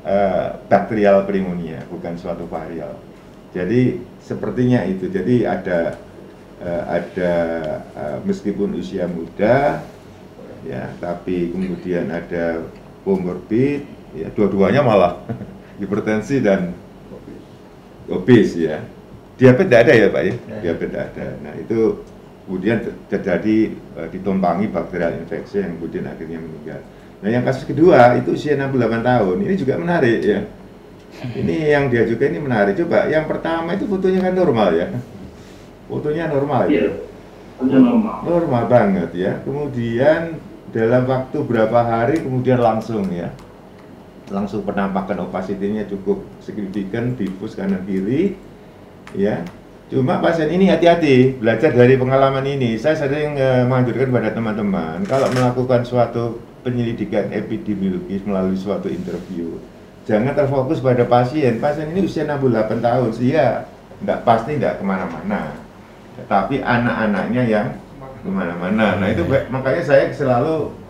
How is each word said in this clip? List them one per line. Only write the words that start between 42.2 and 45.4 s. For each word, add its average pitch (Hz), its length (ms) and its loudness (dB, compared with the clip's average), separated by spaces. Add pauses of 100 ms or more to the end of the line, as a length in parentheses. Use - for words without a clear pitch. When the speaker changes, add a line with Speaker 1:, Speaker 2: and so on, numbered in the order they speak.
Speaker 1:
kemudian 127 360 0
langsung 110 520 0
ya. 87 200 -6 (1000)
Langsung 101 340 -4
penampakan 95 640 -2
opacity-nya 104 640 -4